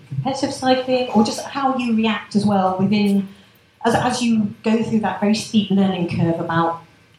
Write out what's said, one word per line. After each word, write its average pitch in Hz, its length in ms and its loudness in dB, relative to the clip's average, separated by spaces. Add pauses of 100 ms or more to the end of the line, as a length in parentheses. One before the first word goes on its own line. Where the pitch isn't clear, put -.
competitive 269 440 -4
cycling, 254 580 0
or 220 140 6
just - 220 -6
how 262 320 -2
you 240 180 0
react 220 400 -2
as 202 80 2
well 190 360 2
within, 202 480 2 (560)
as, 226 100 2
as 240 300 -2
you 220 300 0 (100)
go 226 200 2
through 220 180 0
that 190 180 -4
very 208 160 2
steep - 340 -2
learning 190 400 0
curve 165 300 0
about 165 420 -2 (380)